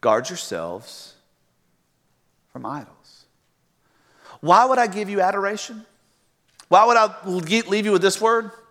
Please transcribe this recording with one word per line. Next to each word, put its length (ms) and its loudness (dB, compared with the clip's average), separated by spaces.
"Guard 300 0
yourselves 800 -12
from 120 -18
idols." 600 -16
Why 240 6
would 140 2
I 80 2
give 240 -6
you 100 -2
adoration? 640 -4
Why 180 6
would 100 4
I 180 2
le-, 420 -2
leave 160 -2
you 80 0
with 80 4
this 220 0
word? 280 0